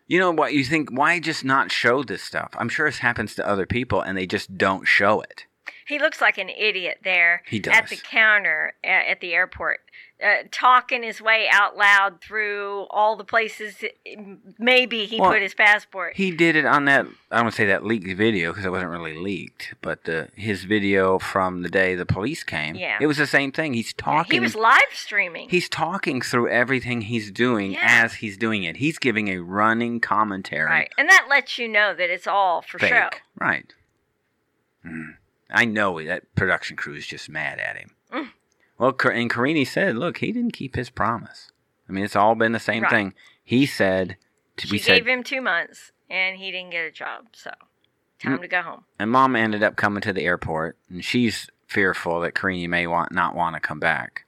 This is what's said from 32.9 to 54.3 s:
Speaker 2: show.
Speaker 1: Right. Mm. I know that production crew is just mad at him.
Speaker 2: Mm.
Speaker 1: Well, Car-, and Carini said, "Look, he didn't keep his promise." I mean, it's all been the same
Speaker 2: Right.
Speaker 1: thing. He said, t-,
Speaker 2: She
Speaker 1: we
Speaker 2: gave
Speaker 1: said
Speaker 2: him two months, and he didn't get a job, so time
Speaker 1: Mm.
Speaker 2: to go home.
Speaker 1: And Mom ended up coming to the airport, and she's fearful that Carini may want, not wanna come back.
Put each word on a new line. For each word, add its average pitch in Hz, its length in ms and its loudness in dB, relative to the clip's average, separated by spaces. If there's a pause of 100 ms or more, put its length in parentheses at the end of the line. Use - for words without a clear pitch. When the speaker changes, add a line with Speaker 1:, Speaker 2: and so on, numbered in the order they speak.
Speaker 2:
show. 226 160 2 (320)
Speaker 1:
Right. - 340 -4 (1120)
Mm. 80 300 -14 (360)
I 113 120 4
know 104 400 0
that 87 320 -6
production 90 400 0
crew - 180 -10
is 73 120 -14
just - 220 -14
mad 76 300 -8
at - 180 -8
him. - 140 -18 (220)
Speaker 2:
Mm. 269 160 -8 (500)
Speaker 1:
Well, - 140 2
Car-, - 200 0
and 117 160 0
Carini 135 360 0
said, 165 320 -2
"Look, 160 220 -4
he - 140 -4
didn't 240 200 -2
keep - 240 -10
his 127 140 -8
promise." - 600 -6 (380)
I 92 40 -10
mean, 98 120 -4
it's 104 120 -8
all 107 200 6
been 113 160 2
the 113 80 -2
same 110 240 -2
Speaker 2:
Right. 151 60 2
Speaker 1:
thing. 104 240 0 (280)
He 135 240 2
said, 95 500 0 (400)
t-, - 120 -8
Speaker 2:
She - 40 -4
Speaker 1:
we 104 60 -2
Speaker 2:
gave - 60 -6
Speaker 1:
said 240 240 4
Speaker 2:
him 254 160 -2
two 269 160 -6
months, 180 500 -4 (180)
and 185 280 -4
he 190 160 -10
didn't 180 180 -10
get 170 160 -6
a 151 60 -12
job, - 400 -12
so - 180 -16 (680)
time 131 180 -4
Speaker 1:
Mm. - 40 -10
Speaker 2:
to 180 60 -14
go 180 140 -2
home. - 220 -14 (140)
Speaker 1:
And 104 120 -2
Mom 131 240 4
ended 107 300 0
up 101 100 2
coming 101 280 0
to 107 100 -2
the 92 120 -2
airport, 82 540 -4 (100)
and 90 160 -12
she's 120 460 0 (160)
fearful 92 540 0
that 85 160 -4
Carini 90 320 -2
may 87 180 0
want, 85 240 -2
not 87 240 0
wanna 82 240 -2
come 76 220 -8
back. 76 480 -4